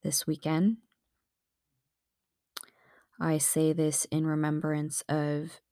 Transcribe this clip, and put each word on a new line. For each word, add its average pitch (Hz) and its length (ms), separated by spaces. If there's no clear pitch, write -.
this 156 200
weekend. 160 520
I 160 180
say 156 340
this 151 400
in 156 120
remembrance 151 840
of 147 500